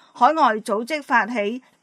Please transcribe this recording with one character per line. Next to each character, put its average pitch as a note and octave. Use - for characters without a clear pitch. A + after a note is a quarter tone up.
海 C4+
外 C4
組 A3
織 D4+
發 A3+
起 A#3